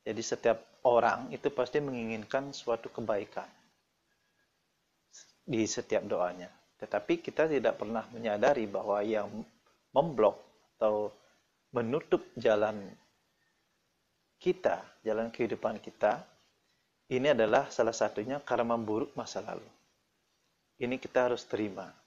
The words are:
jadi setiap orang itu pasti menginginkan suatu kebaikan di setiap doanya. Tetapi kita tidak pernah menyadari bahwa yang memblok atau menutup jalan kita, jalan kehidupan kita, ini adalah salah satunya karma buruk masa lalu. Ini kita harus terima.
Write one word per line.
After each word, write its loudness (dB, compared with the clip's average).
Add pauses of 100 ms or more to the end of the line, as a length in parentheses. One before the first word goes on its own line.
jadi -6
setiap 0 (240)
orang 4
itu -4
pasti -2
menginginkan -4
suatu -4
kebaikan -6 (2000)
di 2
setiap -2
doanya. -2 (320)
Tetapi -2
kita 0
tidak 2
pernah -6
menyadari 0
bahwa 0
yang 0 (640)
memblok 4 (400)
atau 2 (640)
menutup 0 (160)
jalan 2 (1500)
kita, 0 (240)
jalan 0
kehidupan -2
kita, 0 (880)
ini 4
adalah 4
salah 0
satunya -2
karma 0
buruk -2
masa -8
lalu. -10 (1120)
Ini -2
kita 2
harus -2
terima. -6 (140)